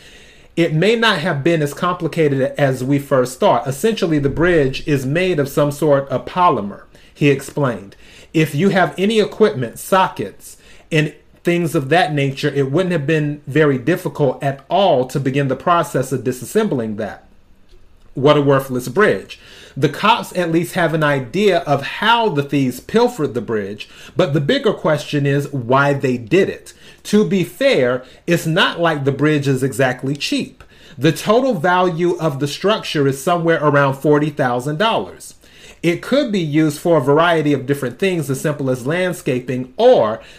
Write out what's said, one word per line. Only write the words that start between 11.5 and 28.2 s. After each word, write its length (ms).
of 140
that 240
nature, 400
it 180
wouldn't 200
have 160
been 380
very 320
difficult 640
at 280
all 360
to 140
begin 280
the 80
process 560
of 120
disassembling 760
that." 260
What 180
a 60
worthless 460
bridge. 520
The 120
cops 460
at 160
least 220
have 220
an 80
idea 560
of 240
how 460
the 120
thieves 380
pilfered 560
the 60
bridge, 460
but 180
the 80
bigger 320
question 540
is 260
why 400
they 240
did 320
it. 240
To 200
be 200
fair, 600